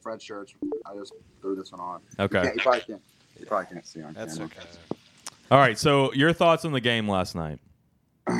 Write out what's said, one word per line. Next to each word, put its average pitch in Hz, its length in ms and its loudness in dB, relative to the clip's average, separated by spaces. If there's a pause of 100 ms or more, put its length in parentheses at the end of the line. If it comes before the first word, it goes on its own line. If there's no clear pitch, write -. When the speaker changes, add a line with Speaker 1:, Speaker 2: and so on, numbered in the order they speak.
Speaker 1:
Fred 113 180 -8
shirts. 101 320 -14 (320)
I 101 100 -16
just 101 180 -14 (280)
threw 98 140 -4
this 92 160 -12
one 90 100 -14
on. 87 200 -10 (180)
Speaker 2:
Okay. 98 200 0
Speaker 1:
You 90 40 2
can't, 90 140 -2
you - 40 -2
probably 123 200 2
can't, 104 200 -14 (380)
you - 60 -16
probably 95 280 -4
can't 85 140 -14
see 82 160 -14
on 76 100 -14
Speaker 3:
That's 98 240 -10
Speaker 1:
camera. 80 200 -10
Speaker 3:
okay. 85 100 -18 (840)
Speaker 2:
All 127 80 8
right, 127 200 6
so 139 360 4
your 147 200 4
thoughts 165 320 4
on 156 80 -2
the 131 80 0
game 113 260 0
last 92 280 0
night? 78 240 -6 (680)
Speaker 1:
<clears throat> - 120 -2